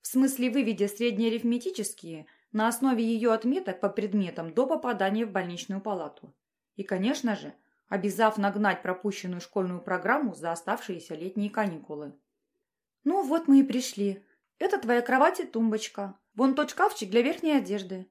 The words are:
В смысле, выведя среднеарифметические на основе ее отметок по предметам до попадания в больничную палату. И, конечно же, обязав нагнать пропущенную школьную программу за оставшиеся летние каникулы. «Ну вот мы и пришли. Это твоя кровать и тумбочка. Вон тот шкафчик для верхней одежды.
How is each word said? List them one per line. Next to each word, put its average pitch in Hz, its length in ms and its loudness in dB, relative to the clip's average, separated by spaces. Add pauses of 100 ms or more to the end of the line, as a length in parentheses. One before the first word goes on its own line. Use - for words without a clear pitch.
В - 60 -14
смысле, 254 420 2
выведя 214 380 0
среднеарифметические 226 1400 -2 (260)
на 214 160 0
основе 233 360 2
ее 226 280 2
отметок 226 480 0
по 202 100 0
предметам 185 640 -2
до 247 120 4
попадания 226 600 0
в 208 60 -10
больничную 185 500 -4
палату. 180 520 -8 (420)
И, 196 80 -8
конечно 208 520 0
же, 147 180 -12 (360)
обязав 202 480 2
нагнать 202 440 0
пропущенную 185 600 -4
школьную 180 400 -4
программу 202 520 0
за 165 180 -6
оставшиеся 170 640 -6
летние 190 340 -4
каникулы. 156 640 -6 (880)
«Ну 359 200 2
вот 320 240 0
мы 277 140 10
и - 20 6
пришли. 202 600 -2 (340)
Это 381 180 2
твоя 240 240 2
кровать 262 380 4
и 339 60 -4
тумбочка. 214 760 -2 (160)
Вон 262 180 4
тот 302 160 0
шкафчик - 400 0
для 226 120 4
верхней 302 320 0
одежды. 190 580 -2